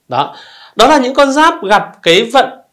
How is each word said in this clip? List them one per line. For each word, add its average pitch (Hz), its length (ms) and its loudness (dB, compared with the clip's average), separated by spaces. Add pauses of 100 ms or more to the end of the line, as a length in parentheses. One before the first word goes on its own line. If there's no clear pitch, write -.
Đó. 131 280 -6 (400)
Đó 220 100 2
là 294 120 2
những 254 160 -4
con 277 180 2
giáp 320 320 0
gặp 202 280 -2 (100)
cái 170 200 2
vận, 240 260 0 (240)